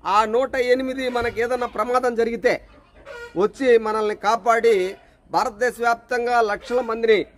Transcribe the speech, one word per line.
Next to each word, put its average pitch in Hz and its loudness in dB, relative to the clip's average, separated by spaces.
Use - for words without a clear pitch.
ఆ 202 4
నూట 247 -2
ఎనిమిది 262 0
మనకి 233 -4
ఏదన్నా 247 -2
ప్రమాదం 247 -2
జరిగితే 226 -2
వచ్చి 226 2
మనల్ని 214 -2
కాపాడి 208 2
భారతదేశ 220 -2
వ్యాప్తంగా 240 0
లక్షల 226 -2
మందిని 226 0